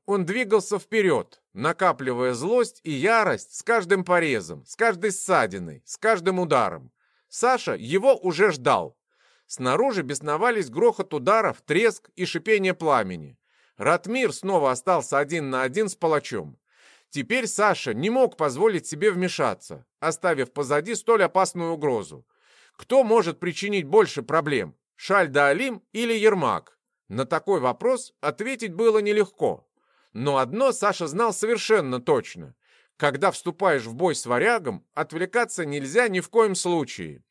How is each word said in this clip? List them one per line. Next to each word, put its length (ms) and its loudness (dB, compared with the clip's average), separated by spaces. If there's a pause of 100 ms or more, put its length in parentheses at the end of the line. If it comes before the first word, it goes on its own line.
Он 200 -2
двигался 540 0
вперёд, 640 0 (100)
накапливая 800 0
злость 500 -2
и 80 -8
ярость 640 0
с 60 -14
каждым 420 0
порезом, 600 0
с 100 -20
каждой 360 0
ссадиной, 720 -2
с 120 -14
каждым 420 0
ударом. 520 0 (360)
Саша 480 0
его 420 2
уже 340 2
ждал. 460 0 (480)
Снаружи 560 0
бесновались 720 -2
грохот 420 0
ударов, 480 0
треск 540 0
и 100 -4
шипение 480 0
пламени. 640 -2 (400)
Ратмир 560 0
снова 380 0
остался 480 0
один 320 -4
на 100 -2
один 260 -2
с 80 -8
палачом. 600 -2 (540)
Теперь 360 -4
Саша 460 0
не 160 -2
мог 280 2
позволить 500 0
себе 240 0
вмешаться, 720 -4 (140)
оставив 520 -2
позади 440 -2
столь 280 2
опасную 500 0
угрозу. 520 -4 (500)
Кто 280 4
может 360 2
причинить 460 -4
больше 380 4
проблем, 520 -2 (200)
Шальда 540 2
Алим 420 -2
или 220 -2
Ермак? 640 0 (300)
На 160 -4
такой 340 0
вопрос 600 -2
ответить 520 -6
было 260 2
нелегко. 680 -2 (460)
Но 240 -2
одно 340 0
Саша 360 -2
знал 260 0
совершенно 640 0
точно. 560 -2 (420)
Когда 340 0
вступаешь 540 -2
в 100 -12
бой 200 0
с 100 -8
варягом, 680 0
отвлекаться 720 -4
нельзя 420 0
ни 120 -2
в 100 -6
коем 240 4
случае. 760 -4